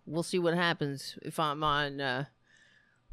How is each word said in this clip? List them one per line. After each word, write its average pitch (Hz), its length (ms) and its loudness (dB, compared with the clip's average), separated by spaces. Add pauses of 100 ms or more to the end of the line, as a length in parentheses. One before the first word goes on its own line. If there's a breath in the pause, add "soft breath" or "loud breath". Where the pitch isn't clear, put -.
We'll 165 180 -2
see 180 160 0
what 170 140 4
happens 165 680 0
if - 160 -6
I'm 151 240 0
on, 143 380 2
uh, 135 240 0 (880 soft breath)